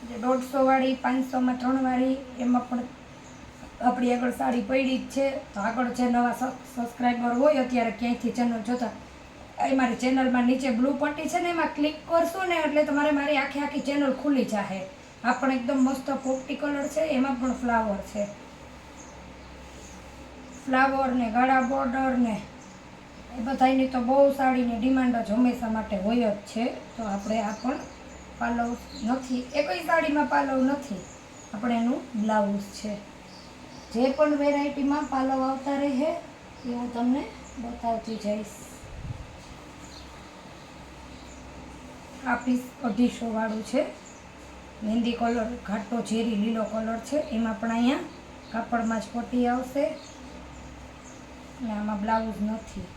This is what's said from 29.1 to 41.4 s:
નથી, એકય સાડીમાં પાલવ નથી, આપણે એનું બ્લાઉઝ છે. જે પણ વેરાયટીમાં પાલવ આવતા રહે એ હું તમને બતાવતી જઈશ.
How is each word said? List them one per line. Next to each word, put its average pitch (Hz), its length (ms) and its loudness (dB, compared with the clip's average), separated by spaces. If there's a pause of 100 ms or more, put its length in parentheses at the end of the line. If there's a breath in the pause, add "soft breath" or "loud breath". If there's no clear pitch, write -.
નથી, 254 320 0 (160)
એકય 320 300 0
સાડીમાં 302 460 4
પાલવ 269 240 2 (120)
નથી, 247 320 -4 (520)
આપણે 233 280 0
એનું 262 180 2 (220)
બ્લાઉઝ 202 540 2
છે. 214 160 -6 (1000)
જે 262 240 4
પણ 294 260 6
વેરાયટીમાં 285 720 2
પાલવ 262 340 2
આવતા 269 320 -2
રહે 285 300 2 (580)
એ - 100 -4
હું 240 160 -4
તમને 247 280 2 (400)
બતાવતી 226 600 -4
જઈશ. 208 300 -2 (3750)